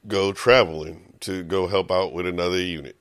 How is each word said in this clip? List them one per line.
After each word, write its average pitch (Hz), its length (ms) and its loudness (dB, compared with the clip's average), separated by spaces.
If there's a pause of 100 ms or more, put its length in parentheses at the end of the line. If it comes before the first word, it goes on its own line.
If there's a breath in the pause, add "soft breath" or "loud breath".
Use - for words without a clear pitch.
go 98 240 0
traveling, 82 880 2
to 95 240 -6
go 92 240 0
help 92 240 0
out 92 200 0
with 87 140 -4
another 90 340 -2
unit. 80 400 -6